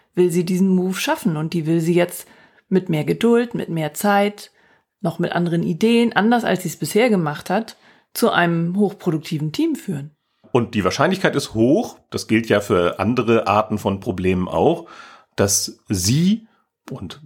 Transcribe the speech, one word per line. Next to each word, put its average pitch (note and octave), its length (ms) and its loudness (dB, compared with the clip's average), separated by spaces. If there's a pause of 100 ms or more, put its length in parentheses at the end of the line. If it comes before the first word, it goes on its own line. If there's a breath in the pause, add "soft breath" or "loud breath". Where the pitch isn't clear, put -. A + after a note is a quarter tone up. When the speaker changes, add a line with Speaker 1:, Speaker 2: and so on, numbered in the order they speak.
(140)
Speaker 1:
will F3+ 160 2
sie E3+ 140 0
diesen F#3 260 2
Move F#3 260 0
schaffen. B3 420 -2
Und D#3 160 -4
die D#3+ 140 -4
will E3 120 2
sie E3 140 2
jetzt - 340 0 (400 soft breath)
mit F#3 220 0
mehr D3+ 160 0
Geduld, A#3 480 2
mit D#3+ 160 -6
mehr D#3 240 -4
Zeit, G3+ 580 0 (480 soft breath)
noch E3+ 200 -4
mit - 140 -2
anderen E3+ 280 0
Ideen, A3+ 540 2
anders A3 280 2
als A3 200 0
sie E3+ 60 -6
es - 80 -10
bisher G#3+ 340 0
gemacht D#3+ 400 -2
hat, A3+ 260 -4 (380 soft breath)
zu - 160 2
einem E3+ 440 0
hochproduktiven D#3+ 760 -2
Team D#4 240 -2
führen. D3 400 -10 (360)
Speaker 2:
Und A#2 220 0
die G#2 100 0
Wahrscheinlichkeit D#3+ 520 0
ist - 180 -4
hoch, C3 460 0 (100)
das - 180 -8
gilt A2+ 220 2
ja G2+ 120 2
für F2 380 0
andere A2+ 460 0
Arten G#2 320 0
von G2 220 -4
Problemen F#2 480 -2
auch, C3+ 400 0 (480 loud breath)
dass - 420 -2 (100)
sie, C#3+ 600 0 (420 soft breath)
und - 360 -14